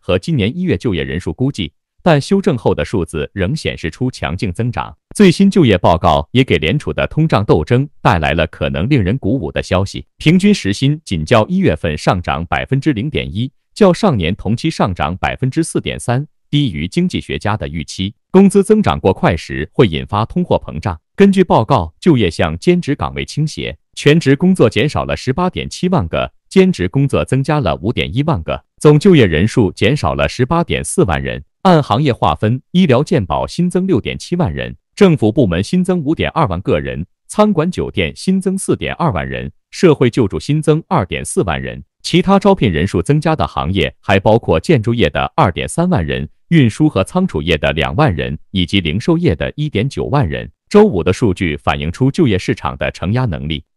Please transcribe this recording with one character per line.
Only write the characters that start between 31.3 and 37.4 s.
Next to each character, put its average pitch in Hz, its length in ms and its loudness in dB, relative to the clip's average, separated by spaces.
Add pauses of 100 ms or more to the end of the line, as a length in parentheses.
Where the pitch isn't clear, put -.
按 170 200 4
行 117 180 0
业 143 120 0
划 98 200 0
分， 117 280 -2 (100)
医 180 140 4
疗 131 180 2
健 123 220 0
保 67 200 -2
新 175 240 -2
增 185 160 -2
六 175 140 0
点 65 180 -6
七 - 200 -6
万 127 160 -2
人， 62 240 -8 (180)
政 180 220 4
府 107 120 2
部 123 160 2
门 87 160 0
新 180 220 0
增 180 160 0
五 151 160 -2
点 76 140 -2
二 156 180 0
万 87 140 -4
个 95 180 0
人， 67 260 -6 (220)
餐 214 240 2